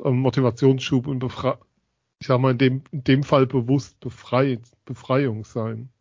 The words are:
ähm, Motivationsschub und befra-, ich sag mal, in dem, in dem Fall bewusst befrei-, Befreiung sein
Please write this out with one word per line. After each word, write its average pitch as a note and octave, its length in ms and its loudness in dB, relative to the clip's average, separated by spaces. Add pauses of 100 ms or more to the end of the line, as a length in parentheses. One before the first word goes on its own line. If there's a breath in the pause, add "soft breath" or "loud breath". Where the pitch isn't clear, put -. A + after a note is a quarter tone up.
ähm, B2+ 140 2
Motivationsschub C3 880 0
und C3+ 100 -4
befra-, B2+ 400 -4 (640)
ich - 80 -10
sag B2+ 100 4
mal, C3 140 2
in A#2+ 60 -2
dem, C3 240 2 (100)
in C#3 100 -8
dem C#3 220 2
Fall C3+ 220 4
bewusst C3 520 -2
befrei-, B2 640 -4 (240)
Befreiung B2+ 600 -4
sein A2+ 440 -8 (120)